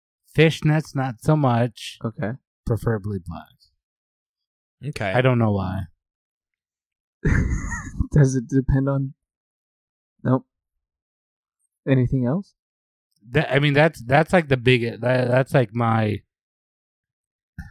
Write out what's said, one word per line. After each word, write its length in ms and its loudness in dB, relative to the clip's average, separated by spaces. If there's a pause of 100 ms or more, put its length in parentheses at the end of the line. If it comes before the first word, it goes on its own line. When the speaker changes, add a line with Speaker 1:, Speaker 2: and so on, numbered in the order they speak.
(380)
Speaker 1:
Fishnets, 560 2
not 280 -6
so 160 2
much. 680 -2
Speaker 2:
Okay. 280 -6 (340)
Speaker 1:
Preferably 600 -4
black. 220 -14 (1400)
Speaker 3:
Okay. 240 -4
Speaker 1:
I 80 2
don't 180 2
know 140 2
why. 300 -4 (1400)
Speaker 2:
<laughs> 80 0 (800)
Does 240 4
it 120 -4
depend 420 0
on? 240 -4 (1120)
Nope. 220 0 (1400)
Anything 380 2
else? 280 -4 (800)
Speaker 1:
That, 220 -2
I 60 2
mean, 140 2
that's, 300 2
that's, 300 0
like, 160 2
the 80 2
biggest, 440 0
that, 280 0
that's, 240 0
like, 200 0
my, 480 0 (1500)